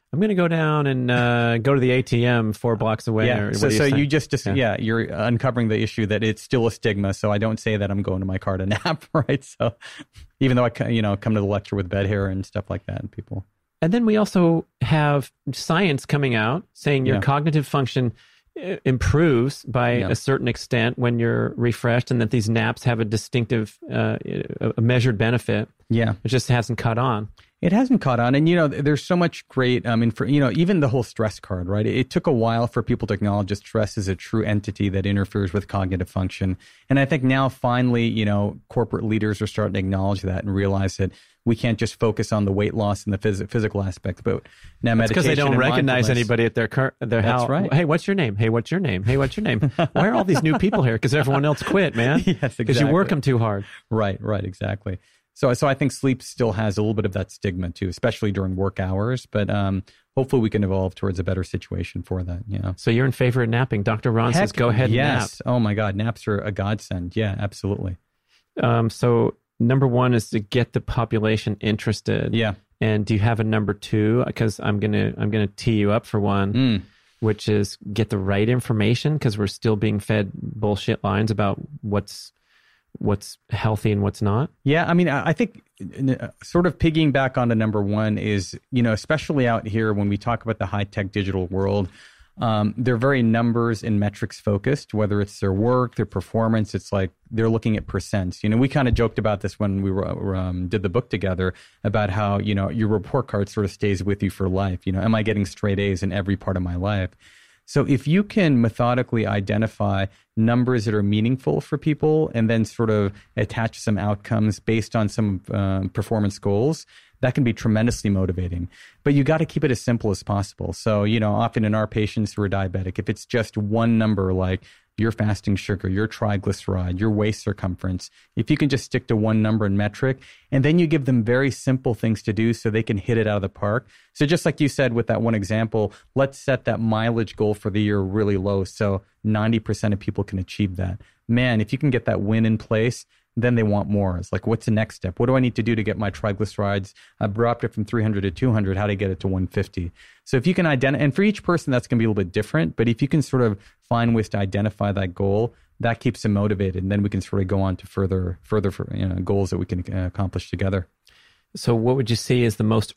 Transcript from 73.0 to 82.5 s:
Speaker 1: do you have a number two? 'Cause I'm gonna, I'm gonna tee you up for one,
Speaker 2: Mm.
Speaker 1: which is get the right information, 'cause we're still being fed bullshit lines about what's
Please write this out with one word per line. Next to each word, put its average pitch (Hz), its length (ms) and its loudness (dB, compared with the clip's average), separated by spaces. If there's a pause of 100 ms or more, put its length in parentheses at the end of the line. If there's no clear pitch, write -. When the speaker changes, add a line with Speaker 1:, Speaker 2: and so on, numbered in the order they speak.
Speaker 1:
do 110 80 0
you 104 80 2
have 110 180 2
a 110 60 0
number 107 280 0
two? 110 520 2 (100)
'Cause 110 260 -2
I'm 101 200 0
gonna, 104 360 0
I'm 107 140 -2
gonna 107 160 2
tee 110 300 -2
you 101 140 2
up 110 140 0
for - 140 -2
one, 101 340 0
Speaker 2:
Mm. 117 280 2 (400)
Speaker 1:
which 107 260 0
is 104 300 0 (160)
get 107 160 0
the 110 80 -2
right 98 320 0
information, 120 680 0
'cause 110 200 -2
we're 104 100 0
still 110 300 0
being 104 240 0
fed 104 320 -2
bullshit 107 680 -4
lines 107 300 0
about 101 280 0 (200)
what's - 540 -6 (600)